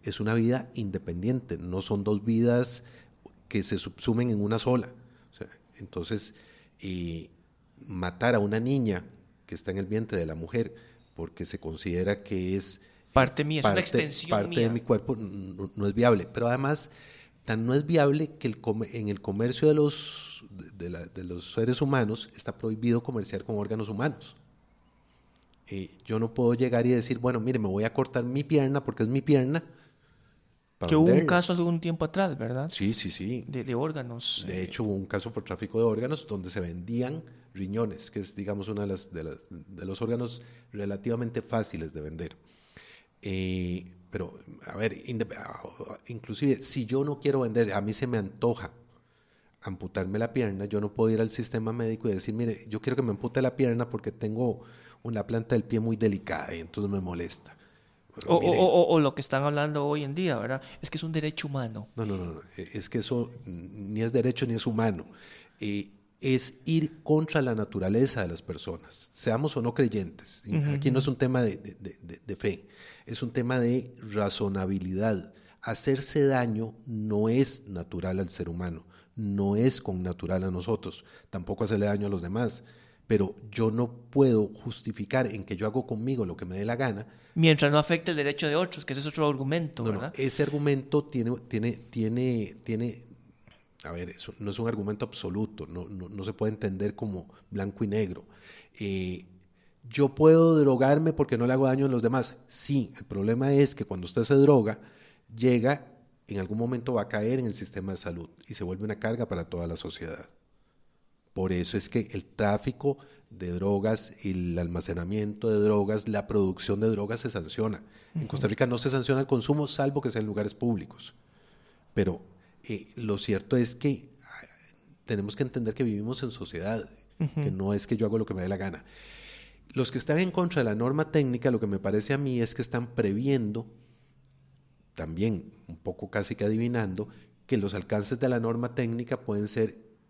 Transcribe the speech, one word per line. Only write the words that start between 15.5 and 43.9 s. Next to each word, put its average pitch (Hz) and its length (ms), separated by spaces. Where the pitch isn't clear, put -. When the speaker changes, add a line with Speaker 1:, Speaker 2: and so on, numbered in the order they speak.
Speaker 1:
no 101 120
es 98 60
viable, 113 380
pero 117 160
además 135 420
tan 113 200
no 123 80
es 147 120
viable 151 520
que 135 100
el 107 120
come-, 110 380
en 107 100
el 101 140
comercio 120 460
de 151 80
los, - 760
de, 92 220
de 90 180
la, 85 160
de 92 180
los 87 300
seres 120 280
humanos 127 540
está - 220
prohibido 113 460
comerciar 113 400
con 110 140
órganos 104 300
humanos. 113 480
Eh, 95 380
yo 110 140
no 113 140
puedo 120 220
llegar 120 300
y 123 40
decir, 120 300
"Bueno, 123 200
mire, 123 200
me 104 80
voy 98 180
a 113 80
cortar - 300
mi 131 200
pierna 139 400
porque 127 200
es 110 60
mi 131 120
pierna", 139 420
para 87 120
Speaker 2:
Que 160 60
hubo 160 100
un 185 80
Speaker 1:
venderla. 165 140
Speaker 2:
caso 180 260
algún 170 260
tiempo 165 260
atrás, 165 320
¿verdad? 127 340
Speaker 1:
Sí, 101 220
sí, 104 180
sí. 110 360
Speaker 2:
De, 131 160
de 123 120
órganos, 123 680
Speaker 1:
De 92 140
Speaker 2:
eh. 92 40
Speaker 1:
hecho, 101 200
hubo 104 100
un 98 120
caso 104 260
por 110 120
tráfico 110 360
de 117 60
órganos 120 420
donde 92 220
se 101 100
vendían 117 640
riñones, 98 580
que 104 80
es, 92 160
digamos, 101 320
una 104 140
de 101 60
las, 92 260
de 80 100
las, 80 140
de 87 360
los 95 160
órganos 117 400
relativamente 107 680
fáciles 82 520
de 78 80
vender. 80 340
Eh, 92 680